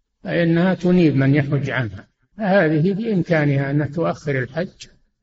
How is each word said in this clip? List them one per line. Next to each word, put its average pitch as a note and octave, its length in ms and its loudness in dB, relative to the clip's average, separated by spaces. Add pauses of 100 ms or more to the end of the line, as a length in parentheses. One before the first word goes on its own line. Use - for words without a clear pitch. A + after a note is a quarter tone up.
(240)
فإنها E3+ 500 2
تنيب F3 420 2
من C3+ 180 4
يحج C#3 360 0
عنها، A2 360 -6 (320)
فهذه F#3 540 2
بإمكانها E3 800 0
أن C#3+ 220 -2
تؤخر E3 460 -4
الحج C#3+ 480 -8 (360)